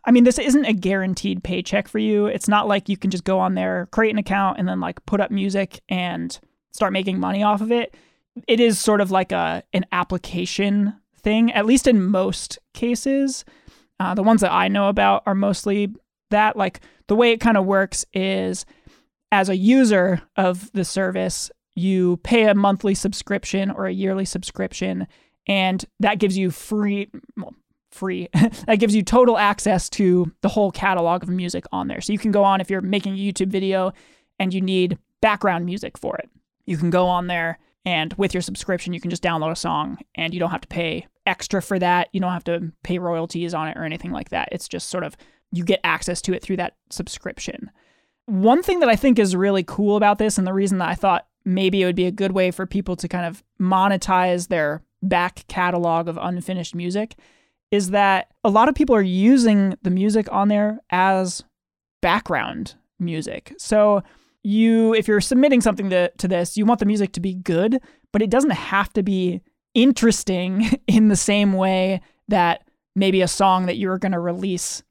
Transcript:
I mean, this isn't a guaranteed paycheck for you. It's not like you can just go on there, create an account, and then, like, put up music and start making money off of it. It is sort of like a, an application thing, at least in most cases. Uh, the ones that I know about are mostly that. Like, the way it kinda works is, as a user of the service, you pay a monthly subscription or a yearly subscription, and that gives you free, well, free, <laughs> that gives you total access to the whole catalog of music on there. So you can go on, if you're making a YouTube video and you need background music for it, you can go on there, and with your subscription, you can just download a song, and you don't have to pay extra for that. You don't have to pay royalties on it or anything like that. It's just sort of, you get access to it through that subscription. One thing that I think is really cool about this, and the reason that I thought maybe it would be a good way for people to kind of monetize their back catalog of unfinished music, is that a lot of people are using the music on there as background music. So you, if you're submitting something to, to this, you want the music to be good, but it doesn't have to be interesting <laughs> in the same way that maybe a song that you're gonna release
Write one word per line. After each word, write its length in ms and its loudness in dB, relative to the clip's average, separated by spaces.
I 60 0
mean, 140 8
this 140 4
isn't 260 2
a 80 0
guaranteed 720 -2
paycheck 440 -4
for 100 -6
you. 280 0
It's 220 -4
not 200 2
like 200 -2
you 80 -2
can 140 -2
just 140 -6
go 140 0
on 160 0
there, 380 -4
create 180 2
an 80 -2
account, 400 -2
and 100 -2
then, 120 -4
like, 260 -8
put 140 0
up 100 0
music 580 -4
and 500 -6
start 200 -2
making 280 -2
money 220 -2
off 180 2
of 120 -4
it. 220 -2
It 120 4
is 180 4
sort 220 2
of 100 0
like 220 0
a, 300 -2
an 200 0
application 1000 -2
thing, 340 2
at 140 0
least 200 4
in 160 6
most 560 -2
cases. 680 -2
Uh, 140 -4
the 80 -2
ones 180 4
that 120 2
I 160 2
know 200 2
about 380 2
are 80 0
mostly 600 -2
that. 260 2
Like, 240 -4
the 100 0
way 160 6
it 80 0
kinda 220 4
works 500 0
is, 520 -4
as 180 2
a 80 0
user 680 4
of 360 -2
the 120 -2
service, 680 -4
you 420 0
pay 300 2
a 60 4
monthly 400 2
subscription 760 -4
or 160 -6
a 60 -4
yearly 320 -2
subscription, 840 -6
and 380 -2
that 180 2
gives 200 0
you 120 0
free, 600 -4
well, 180 -12
free, 400 -8
<laughs> 360 2
that 120 4
gives 160 2
you 80 2
total 360 4
access 520 0
to 420 2
the 60 0
whole 220 2
catalog 540 0
of 40 -8
music 440 -4
on 160 -6
there. 120 -8
So 120 -4
you 60 -2
can 140 -2
go 120 4
on, 160 4
if 100 -8
you're 100 -2
making 340 -4
a 20 -8
YouTube 320 -4
video 440 -2
and 160 -2
you 60 -2
need 380 0
background 460 0
music 320 -10
for 180 -6
it, 120 -12
you 100 -4
can 140 0
go 160 2
on 200 -2
there, 320 -6
and 300 -2
with 180 -2
your 80 -2
subscription, 540 -6
you 60 -10
can 100 -6
just 120 -8
download 300 -2
a 40 -6
song, 420 -6
and 180 -6
you 80 -8
don't 120 -2
have 100 -8
to 60 -20
pay 380 -6
extra 340 -4
for 200 -4
that. 320 0
You 80 -4
don't 120 -4
have 120 -10
to 280 -6
pay 140 -4
royalties 540 -6
on 160 -4
it 80 -12
or 80 -10
anything 280 -10
like 180 -10
that. 220 -6
It's 160 -10
just 220 -10
sort 140 -6
of, 120 -14
you 140 -4
get 200 0
access 380 -4
to 120 -4
it 80 -8
through 160 -4
that 180 -6
subscription. 800 -12
One 360 4
thing 180 0
that 80 4
I 80 4
think 220 4
is 180 2
really 280 2
cool 340 0
about 200 2
this, 200 0
and 80 0
the 80 -4
reason 240 0
that 100 -2
I 60 -4
thought 320 0
maybe 380 2
it 20 2
would 100 0
be 120 0
a 40 0
good 220 -2
way 180 2
for 140 -8
people 320 -4
to 100 -10
kind 200 -6
of 180 -14
monetize 880 0
their 340 -2
back 440 -2
catalog 600 -2
of 100 -8
unfinished 560 -6
music, 420 -6
is 200 0
that 420 2
a 40 4
lot 220 6
of 40 -4
people 220 4
are 60 4
using 800 4
the 80 -2
music 420 2
on 160 2
there 400 0
as 560 0
background 720 -2
music. 600 -8
So 440 2
you, 520 4
if 140 0
you're 120 4
submitting 400 4
something 300 -2
to, 280 2
to 100 -2
this, 280 -2
you 100 2
want 140 2
the 60 0
music 260 0
to 80 -8
be 140 -4
good, 460 0
but 100 2
it 80 0
doesn't 200 2
have 440 -2
to 80 0
be 380 -2
interesting 1080 2
<laughs> 40 -8
in 220 6
the 80 4
same 360 2
way 480 0
that 380 0
maybe 260 4
a 60 2
song 380 2
that 100 -4
you're 220 -2
gonna 220 -2
release 720 -6